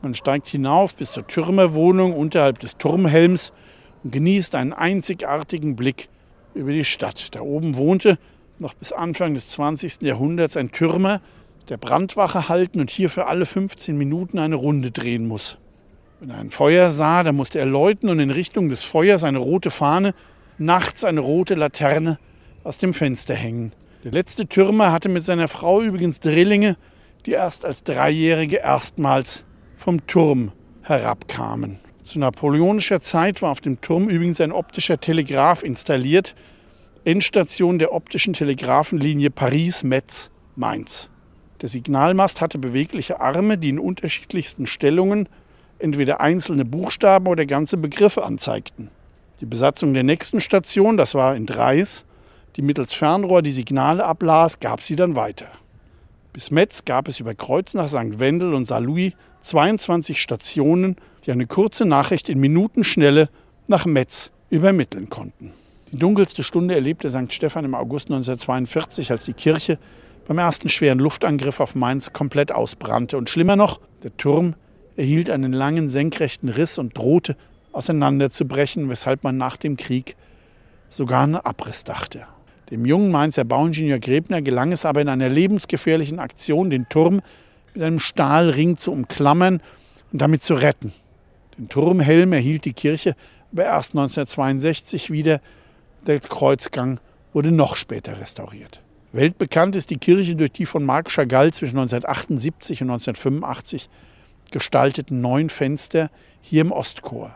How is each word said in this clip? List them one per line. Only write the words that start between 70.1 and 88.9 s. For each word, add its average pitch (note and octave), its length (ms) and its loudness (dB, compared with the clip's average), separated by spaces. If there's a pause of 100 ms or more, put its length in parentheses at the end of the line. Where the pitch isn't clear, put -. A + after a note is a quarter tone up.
beim D3+ 120 -2
ersten E3+ 300 0
schweren C#3 300 2
Luftangriff C#3+ 640 0
auf C3+ 160 -2
Mainz C3 360 -2
komplett C#3+ 380 -2
ausbrannte. A#2 680 -2
Und A#2+ 120 -6
schlimmer F3+ 240 4
noch, G3+ 260 2 (220)
der - 140 -14
Turm D#3+ 400 0 (400)
erhielt D#3 340 0
einen C3+ 220 -2
langen C#3+ 380 -2
senkrechten C#3+ 580 -2
Riss C3+ 280 -2
und B2+ 220 -8
drohte C3+ 380 2 (360)
auseinanderzubrechen, C#3 1160 0
weshalb C3 320 -4
man C3 140 -2
nach B2+ 200 -4
dem D3 200 -6
Krieg - 400 -6 (720)
sogar B2+ 340 0
an D3+ 140 2
Abriss - 480 -8
dachte. - 420 -12 (440)
Dem A#2 140 -4
jungen F#3 260 4
Mainzer D3+ 340 0
Bauingenieur D3 540 0
Grebner D#3 440 -2
gelang C3+ 300 0
es E3 120 -4
aber D3 160 2
in D3 80 2
einer C3 220 0
lebensgefährlichen E3 880 0
Aktion, F3 500 -2
den B2+ 220 0
Turm E3+ 320 4 (500)
mit F#3 100 -8
einem D#3+ 160 0
Stahlring D#3+ 800 2
zu - 160 -6